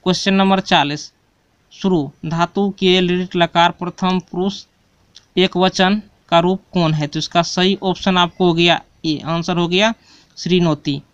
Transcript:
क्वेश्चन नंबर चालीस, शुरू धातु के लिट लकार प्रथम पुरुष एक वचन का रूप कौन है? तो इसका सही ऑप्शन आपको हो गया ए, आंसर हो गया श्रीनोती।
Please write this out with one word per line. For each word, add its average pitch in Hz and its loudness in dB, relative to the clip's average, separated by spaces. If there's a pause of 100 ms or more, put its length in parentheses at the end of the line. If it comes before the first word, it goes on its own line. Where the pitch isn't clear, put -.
क्वेश्चन 185 0
नंबर 196 4
चालीस, 147 0 (640)
शुरू 170 0 (160)
धातु 170 -2
के 185 2
लिट 180 -2
लकार 170 2
प्रथम 185 -4
पुरुष 190 -6 (760)
एक 185 0
वचन 190 2 (280)
का 170 4
रूप 185 0 (120)
कौन 165 2
है? 151 -2
तो 156 -6
इसका 175 -2
सही 185 0
ऑप्शन 185 -2
आपको 175 0
हो 170 2
गया 170 2 (240)
ए, 156 -2
आंसर 165 -4
हो 175 0
गया 202 0 (440)
श्रीनोती। 156 -2 (120)